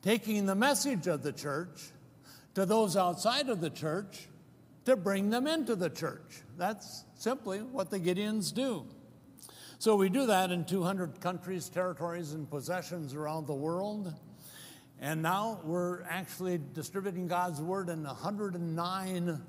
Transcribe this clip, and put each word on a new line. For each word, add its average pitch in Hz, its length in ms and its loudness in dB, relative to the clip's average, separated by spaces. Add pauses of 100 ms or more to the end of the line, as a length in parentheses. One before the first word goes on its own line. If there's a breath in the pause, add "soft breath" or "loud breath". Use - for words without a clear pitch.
taking 208 440 4
the 196 100 4
message 254 520 4
of 147 160 0
the 139 100 -2
church 151 580 -6 (600 loud breath)
to 190 120 4
those 208 300 4
outside 208 540 4
of 208 100 2
the 160 100 0
church 160 600 -4 (560)
to 254 100 8
bring 196 340 2
them 247 160 2
into 302 300 2
the 175 140 0
church. - 520 -8 (160)
That's 196 460 -4 (120)
simply 220 440 -2
what 247 300 -4
the 196 100 -2
Gideons 180 540 0
do. 247 320 0 (960 loud breath)
So 214 160 6
we 196 140 8
do 262 160 4
that 185 260 6
in 175 140 0
two 190 160 2
hundred 175 400 0
countries, 180 480 -4
territories, 175 640 -2
and 151 180 -6
possessions 160 640 -4
around 151 320 -4
the 151 80 -4
world. 180 580 -2 (880 loud breath)
And 156 220 -2
now 196 420 0
we're 175 420 0
actually 180 540 -2 (140)
distributing 185 540 -4
God's 175 340 0
word 180 280 -2
in 160 140 -4
a 139 120 -6
hundred 202 400 -4
and 170 200 -2
nine 175 720 -2